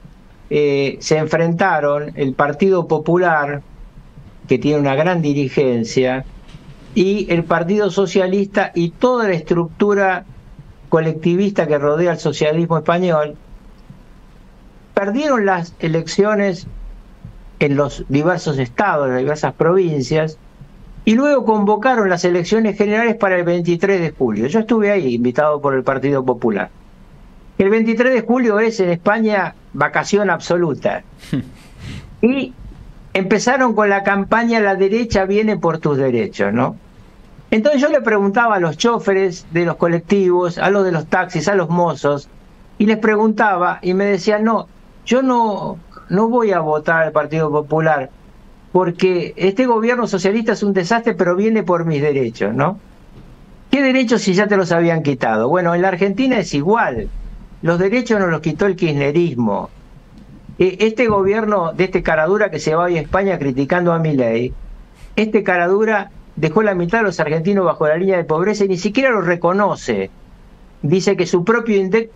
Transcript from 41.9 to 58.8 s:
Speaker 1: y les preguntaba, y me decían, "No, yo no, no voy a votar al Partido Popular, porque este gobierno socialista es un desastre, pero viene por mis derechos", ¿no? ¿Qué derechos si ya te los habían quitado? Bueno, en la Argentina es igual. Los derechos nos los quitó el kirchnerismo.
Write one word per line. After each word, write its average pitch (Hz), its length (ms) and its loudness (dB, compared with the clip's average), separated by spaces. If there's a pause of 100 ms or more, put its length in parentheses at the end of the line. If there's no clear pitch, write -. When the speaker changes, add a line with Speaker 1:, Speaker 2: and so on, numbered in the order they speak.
Speaker 1:
y 208 80 2
les 220 100 2
preguntaba, 214 840 0
y 180 100 -2
me 196 140 0
decían, 208 380 0
"No, 214 220 0 (380)
yo 254 180 0
no, 220 560 -2 (300)
no 208 200 2
voy 226 240 2
a 175 80 0
votar 156 420 0
al 156 100 -2
Partido 151 380 0
Popular, 151 580 0 (640)
porque 180 640 0
este 196 300 0
gobierno 233 400 0
socialista 202 460 0
es - 100 -6
un 202 100 2
desastre, 214 420 0
pero 175 220 0
viene 214 260 0
por 170 220 0
mis 156 160 -2
derechos", 123 540 -2
¿no? 156 240 -2 (920)
¿Qué 277 120 2
derechos 254 400 2
si 190 100 0
ya 202 140 2
te 202 100 2
los 175 160 0
habían 170 300 2
quitado? 123 460 0
Bueno, 170 260 0
en 175 80 0
la 190 60 2
Argentina 202 500 0
es 170 160 -4
igual. 147 540 0 (520)
Los 170 180 0
derechos 220 400 0
nos 185 100 0
los 156 120 -2
quitó 156 260 -2
el 196 80 0
kirchnerismo. 139 960 -2 (880)